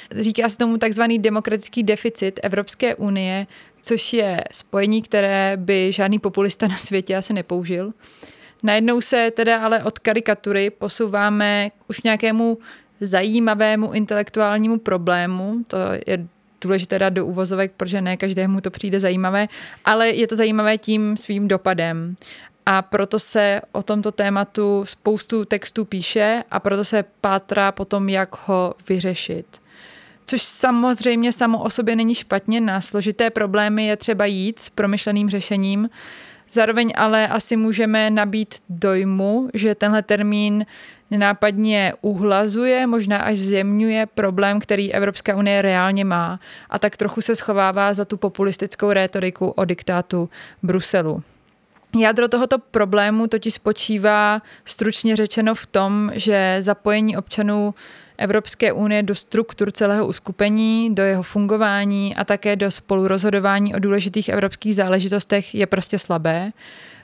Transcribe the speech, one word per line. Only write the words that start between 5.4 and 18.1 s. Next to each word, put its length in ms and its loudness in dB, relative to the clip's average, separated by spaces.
by 340 2
žádný 280 0
populista 480 0
na 100 -2
světě 380 -2
asi 180 -4
nepoužil. 580 -4
Najednou 380 2
se 340 2
teda 300 2
ale 180 2
od 160 -4
karikatury 720 0
posouváme 1000 0
už 120 -8
k 40 -8
nějakému 540 2
zajímavému 920 2
intelektuálnímu 840 0
problému. 880 -2
To 100 -6
je 200 -2
důležité 380 -2
dát 100 2
do 160 -2
uvozovek, 520 -2
protože 240 -4
ne 160 -2